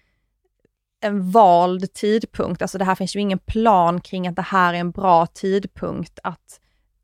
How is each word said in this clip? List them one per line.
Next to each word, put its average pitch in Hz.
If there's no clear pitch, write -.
en 202
vald 185
tidpunkt. -
Alltså 185
det 190
här 185
finns 190
ju 202
ingen 196
plan 180
kring 180
att 170
det 175
här 180
är 175
en 175
bra 170
tidpunkt 190
att, -